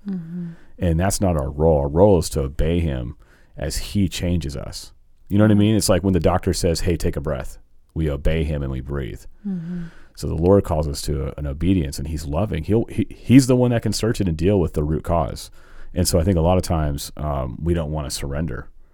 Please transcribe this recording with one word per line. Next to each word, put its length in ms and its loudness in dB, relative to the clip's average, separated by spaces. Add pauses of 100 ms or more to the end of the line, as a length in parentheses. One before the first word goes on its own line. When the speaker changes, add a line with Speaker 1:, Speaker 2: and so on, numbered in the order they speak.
Speaker 1:
Mm-hmm. 420 -8 (300)
Speaker 2:
And 220 2
that's 200 0
not 160 2
our 140 -2
role. 280 4
Our 100 0
role 300 6
is 120 0
to 120 -2
obey 380 0
him 360 -4 (400)
as 220 -6
he 300 0
changes 480 -4
us. 360 -14 (360)
You 100 2
know 60 8
what 80 8
I 20 6
Speaker 1:
Mm-hmm. 60 6
Speaker 2:
mean? 160 4
It's 120 2
like 140 4
when 100 2
the 80 2
doctor 320 2
says, 280 0
"Hey, 160 0
take 200 -2
a 40 -4
breath." 380 -6 (360)
We 160 0
obey 340 0
him 180 -2
and 100 -4
we 80 -6
breathe. 420 -8 (240)
Speaker 1:
Mm-hmm. 380 -8 (320)
Speaker 2:
So 100 -8
the 80 -4
Lord 300 4
calls 240 -2
us 140 -6
to 260 -4
a, 100 -10
an 80 -6
obedience, 520 0
and 100 -8
he's 180 -8
loving. 380 -4
He'll, 220 0
he, 240 -4
he's 360 6
the 100 4
one 140 2
that 120 0
can 100 -2
search 280 -2
it 80 0
and 80 0
deal 240 2
with 140 -2
the 100 0
root 200 -2
cause. 460 -2 (440)
And 120 2
so 140 4
I 40 4
think 120 2
a 60 2
lot 160 4
of 60 2
times, 520 -2
um, 460 -4
we 100 0
don't 200 -2
wanna 180 -6
surrender 580 -6 (260)